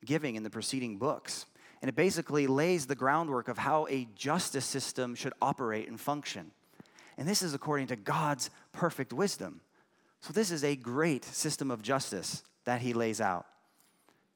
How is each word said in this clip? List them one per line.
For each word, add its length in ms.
giving 320
in 80
the 60
preceding 480
books. 480
And 100
it 60
basically 520
lays 400
the 80
groundwork 540
of 100
how 280
a 280
justice 500
system 480
should 260
operate 480
and 120
function. 520
And 100
this 160
is 100
according 340
to 80
God's 540
perfect 420
wisdom. 480
So 140
this 160
is 140
a 120
great 480
system 460
of 140
justice 580
that 180
he 120
lays 280
out. 240